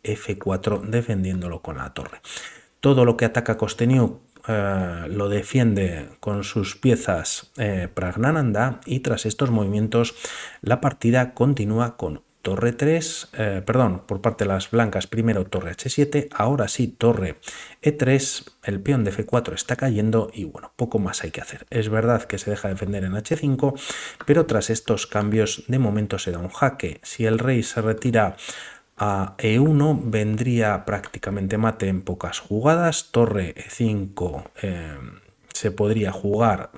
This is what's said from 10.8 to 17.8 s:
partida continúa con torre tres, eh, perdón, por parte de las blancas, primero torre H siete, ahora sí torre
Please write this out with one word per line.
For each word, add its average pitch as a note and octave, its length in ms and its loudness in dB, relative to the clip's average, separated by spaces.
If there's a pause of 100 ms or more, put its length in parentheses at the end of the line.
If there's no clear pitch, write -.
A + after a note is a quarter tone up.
partida B2 540 2
continúa A#2 600 2
con D#2 280 -6 (180)
torre G2+ 300 0
tres, D#3+ 600 0
eh, G2+ 300 -2
perdón, A2+ 440 2
por F#2+ 140 -4
parte G#2+ 240 0
de - 20 0
las F#2+ 240 -2
blancas, G#2+ 340 2
primero A2 400 0
torre F2 240 -4
H B2+ 220 -6
siete, D3 420 2
ahora A#2 360 2
sí - 180 0
torre A2+ 480 0 (480)